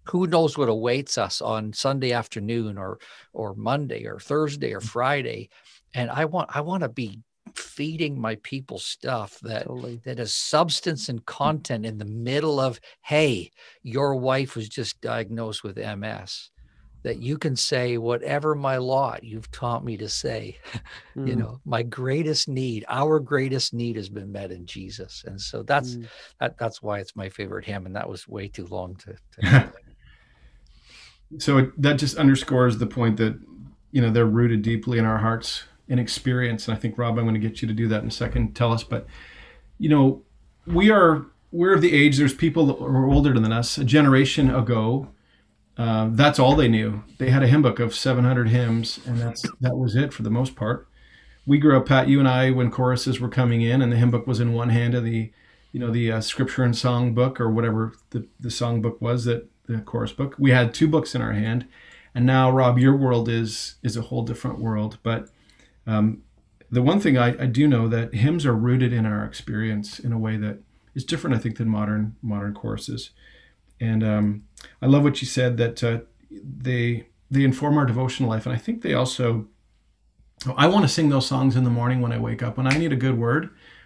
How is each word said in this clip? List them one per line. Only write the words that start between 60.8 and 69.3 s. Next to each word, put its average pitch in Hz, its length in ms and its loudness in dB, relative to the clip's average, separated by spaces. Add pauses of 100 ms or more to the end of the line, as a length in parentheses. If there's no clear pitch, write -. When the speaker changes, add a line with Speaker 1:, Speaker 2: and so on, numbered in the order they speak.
Speaker 3:
books 151 260 0
in 123 80 -2
our 110 120 -2
hand. 113 340 -2 (480)
And 120 100 4
now, 131 240 6
Rob, 127 300 4
your 135 160 8
world 123 320 2
is, 113 560 -4
is 110 140 -4
a 117 60 -4
whole 120 200 -4
different 117 360 -6
world. 110 440 -4
But, 113 260 -4 (560)
um, 107 380 2 (480)
the 123 100 2
one 165 200 4
thing 147 160 4
I, 120 100 4 (160)
I - 20 0
do 131 220 4
know 117 220 4
that 113 240 -2
hymns 143 320 2
are 123 100 2
rooted 123 380 2
in 113 120 2
our 104 200 -2
experience 107 720 -6